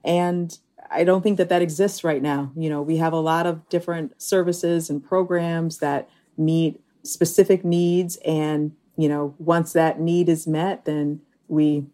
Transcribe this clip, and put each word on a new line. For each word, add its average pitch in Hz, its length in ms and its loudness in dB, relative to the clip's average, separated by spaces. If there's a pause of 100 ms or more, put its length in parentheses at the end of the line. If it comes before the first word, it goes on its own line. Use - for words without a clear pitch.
And 175 540 0 (320)
I 170 140 0
don't 185 180 4
think 208 160 2
that 180 100 2
that 175 140 2
exists 175 420 0
right 147 180 0
now. 143 340 -2
You 160 140 -2
know, 147 100 -2
we 160 180 -2
have 160 140 2
a 165 80 0
lot 165 260 0
of 165 220 -4
different 170 540 -4
services 170 640 0
and 143 160 -6
programs 170 760 -2
that 143 300 -4 (280)
meet 160 440 0 (220)
specific 185 640 2
needs. 175 540 0
And, 151 540 -2 (240)
you 156 120 0
know, 147 300 -4
once 165 340 0
that 165 280 2
need 170 280 2
is 160 180 0
met, 165 380 -2
then 147 380 -4 (260)
we 147 460 0